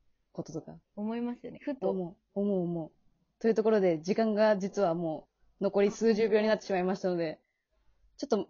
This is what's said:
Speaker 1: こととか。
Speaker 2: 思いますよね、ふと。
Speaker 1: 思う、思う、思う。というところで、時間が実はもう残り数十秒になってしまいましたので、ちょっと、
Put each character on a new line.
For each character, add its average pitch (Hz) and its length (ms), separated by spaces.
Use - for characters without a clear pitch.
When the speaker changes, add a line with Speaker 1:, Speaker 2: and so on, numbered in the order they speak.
Speaker 1:
こ - 80
と 160 100
と 160 120
か。 156 120
Speaker 2:
思 214 200
い 240 60
ま 240 140
す - 100
よ - 60
ね、 - 100
ふ 285 140
と。 190 160
Speaker 1:
思 185 260
う、 196 40
思 202 180
う、 180 60
思 170 240
う。 - 40
と - 80
い 226 40
う - 20
と 220 100
こ 220 60
ろ 220 100
で、 175 220
時 180 140
間 226 180
が 214 240
実 190 240
は 170 140
も 160 320
う - 40
残 202 180
り 202 80
数 220 240
十 220 120
秒 208 140
に 214 60
な 220 80
っ - 20
て - 80
し - 80
ま 185 60
い 180 40
ま 185 120
し 185 60
た 190 80
の 180 80
で、 165 220
ち - 60
ょ - 20
っ - 40
と、 208 200